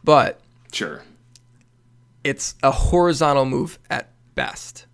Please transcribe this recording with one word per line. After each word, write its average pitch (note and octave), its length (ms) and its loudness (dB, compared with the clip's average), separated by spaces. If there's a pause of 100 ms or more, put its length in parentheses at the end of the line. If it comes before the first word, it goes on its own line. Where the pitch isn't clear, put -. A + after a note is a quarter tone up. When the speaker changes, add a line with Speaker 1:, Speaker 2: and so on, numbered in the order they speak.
Speaker 1:
but C#3 360 4 (340)
Speaker 2:
Sure. D#2 280 -8 (1200)
Speaker 1:
it's - 400 -6
a C#3 80 4
horizontal D3+ 760 2
move C3+ 340 -4 (100)
at B2+ 200 -8 (260)
best - 580 -10